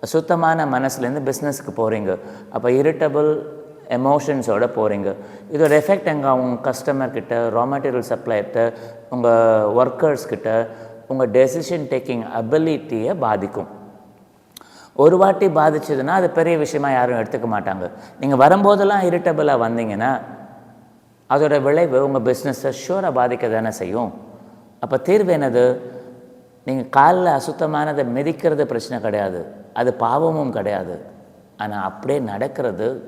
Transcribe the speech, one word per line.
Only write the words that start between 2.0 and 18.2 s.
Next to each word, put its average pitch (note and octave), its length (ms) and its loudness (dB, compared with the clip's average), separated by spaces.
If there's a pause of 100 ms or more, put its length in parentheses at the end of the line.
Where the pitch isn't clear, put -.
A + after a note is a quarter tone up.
அப்ப A#2+ 240 0
இரிட்டபிள் D3+ 500 2 (680)
எமோஷன்ஸோட C3+ 680 0 (120)
போறீங்க. G2+ 340 0 (420)
இதோட D3+ 180 4 (100)
எஃபெக்ட் F#3+ 320 0
எங்க, C3+ 280 2
உங்க B2 160 -2 (100)
கஸ்டமர் C3+ 500 -4
கிட்ட, A#2 220 -4 (160)
ரா A#2 160 2
மெட்டீரியல் C3+ 400 -2
சப்ளையர்கிட்ட, A2+ 540 -2 (500)
உங்க A#2+ 140 2 (520)
ஒர்க்கர்ஸ் C3 520 0
கிட்ட, A2 180 -4 (560)
உங்க C3 180 0 (120)
டெசிஷன் D3 560 2
டேக்கிங் B2 320 -4 (160)
அபிலிட்டியை C#3 760 -2 (100)
பாதிக்கும். G2+ 460 -2 (1300)
ஒரு E3 180 8
வாட்டி G3 260 4
பாதிச்சதுன்னா D#3 720 0
அது F3+ 160 2
பெரிய E3 220 2
விஷயமா C#3+ 340 -2
யாரும் B2 300 2
எடுத்துக்க A2+ 340 -4
மாட்டாங்க. F#2+ 300 -4 (340)
நீங்க C#3 240 0